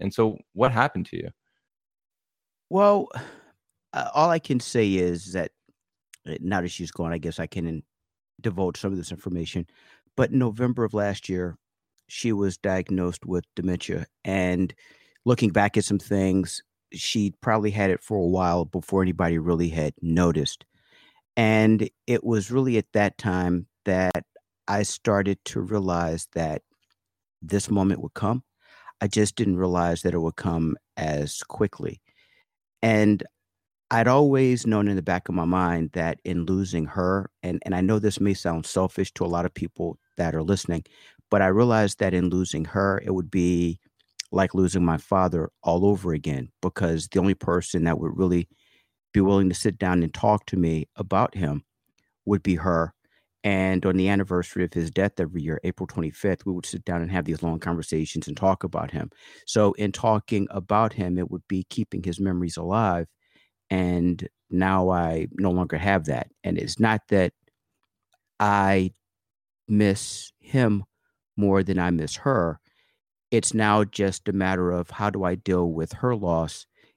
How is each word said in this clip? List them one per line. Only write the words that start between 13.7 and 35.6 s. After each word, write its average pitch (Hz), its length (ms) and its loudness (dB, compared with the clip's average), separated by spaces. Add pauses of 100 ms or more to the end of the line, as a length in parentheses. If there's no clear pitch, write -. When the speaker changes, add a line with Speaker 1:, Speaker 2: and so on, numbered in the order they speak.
Speaker 2:
And 92 480 0 (540)
looking 120 240 4
back 104 260 4
at 104 80 2
some 101 140 0
things, 95 640 0 (280)
she 104 520 -2
probably 107 300 2
had 101 180 2
it - 120 -2
for 110 140 -4
a 90 140 2
while 87 340 2
before 95 380 -2
anybody 87 340 2
really 85 320 0
had 78 320 -2
noticed. 82 640 2 (720)
And 110 540 4 (160)
it 120 180 0
was 110 260 -2
really 127 280 0
at - 160 -4
that 104 240 2
time 90 480 0 (180)
that 92 400 0 (440)
I 101 160 0
started 101 640 0
to - 140 -6
realize 87 720 -2
that 80 300 -4 (800)
this 98 240 -2
moment 98 320 2
would - 140 -10
come. 113 300 -2 (560)
I 101 80 -2
just 107 260 2
didn't 98 220 0
realize 87 460 0
that 87 120 0
it 85 60 0
would 80 160 -2
come 82 400 -2 (200)
as 73 460 -4
quickly. - 580 -6 (800)
And 107 400 4 (720)
I'd 117 160 4
always 131 580 4
known 104 220 2
in 101 80 0
the 92 80 -2
back 90 260 -2
of 87 60 -4
my 87 100 0
mind 87 500 0